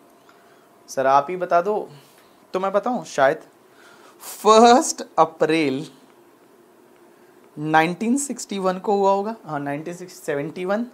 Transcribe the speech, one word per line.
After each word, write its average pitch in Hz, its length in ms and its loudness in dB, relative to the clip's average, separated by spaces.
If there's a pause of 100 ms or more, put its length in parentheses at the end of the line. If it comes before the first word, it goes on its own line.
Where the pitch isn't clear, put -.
(880)
सर 131 180 -2
आप 139 220 4
ही 185 80 -8
बता 175 240 0
दो 202 280 -4 (640)
तो 185 60 -2
मैं 190 120 -4
बताऊं, 202 340 -2
शायद 143 380 0 (800)
फर्स्ट 233 800 4 (160)
अप्रैल 156 640 0 (1700)
नाइनटीन 170 600 0
सिक्सटी 220 420 -8
वन 185 180 -2
को 202 180 -2
हुआ 196 160 2
होगा, 202 240 -2 (100)
हाँ, 151 140 -6
नाइनटीन 147 340 -8
सिक्सटी, 180 320 -18
सेवेंटी 156 400 -6
वन, 214 280 -4